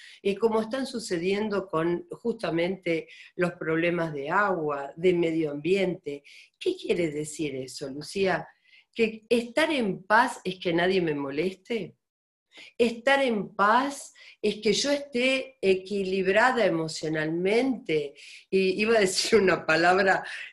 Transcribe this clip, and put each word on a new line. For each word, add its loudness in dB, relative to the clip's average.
y -2
como 0
están -6
sucediendo -4
con -2
justamente -4
los 0
problemas -2
de -8
agua, -2
de 4
medio 0
ambiente. -2
¿Qué -2
quiere -2
decir -6
eso, -10
Lucía? -4
¿Que -2
estar 0
en -2
paz 2
es -8
que -2
nadie 2
me 0
moleste? -6
Estar 2
en -2
paz 0
es 0
que 2
yo 0
esté -2
equilibrada 2
emocionalmente, 0
y 2
iba 4
a 6
decir 4
una 2
palabra 4